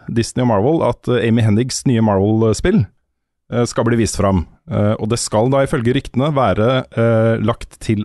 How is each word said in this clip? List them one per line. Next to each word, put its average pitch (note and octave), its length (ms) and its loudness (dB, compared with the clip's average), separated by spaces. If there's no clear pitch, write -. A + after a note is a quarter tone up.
Disney A#2 320 -2
og B2 60 2
Marvel, A#2 340 0
at, A#2+ 240 -4
eh, B2 200 0
Amy A#2 140 2
Hennigs A2 460 0
nye A#2 140 2
Marvel-spill A2 840 2
eh, A#2+ 120 0
skal A2+ 200 -2
bli A#2+ 120 2
vist G#2+ 200 -2
fram. F#2+ 280 2
Eh, G#2+ 300 0
og A2 100 -4
det A#2 100 -2
skal A2 300 0
da C3+ 140 2
ifølge A#2+ 320 0
ryktene C3 380 -4
være, B2 580 0
eh, A2+ 520 0
lagt - 360 -6
til G#2+ 260 -2